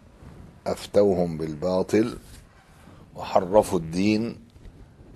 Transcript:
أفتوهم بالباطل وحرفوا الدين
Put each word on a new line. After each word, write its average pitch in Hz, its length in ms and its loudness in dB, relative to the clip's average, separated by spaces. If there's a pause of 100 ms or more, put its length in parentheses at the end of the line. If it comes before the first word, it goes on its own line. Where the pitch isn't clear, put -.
(680)
أفتوهم 90 680 2
بالباطل 90 800 0 (960)
وحرفوا 95 640 2
الدين 101 600 -2 (760)